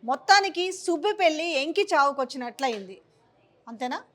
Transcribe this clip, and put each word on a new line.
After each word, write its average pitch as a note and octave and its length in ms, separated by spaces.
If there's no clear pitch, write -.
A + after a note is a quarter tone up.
మొత్తానికి F#4 680
సుబ్బి F4+ 480
పెళ్ళి E4 280
ఎంకి E4+ 320
చావుకొచ్చినట్లయింది. B3+ 1080
అంతేనా? B3 360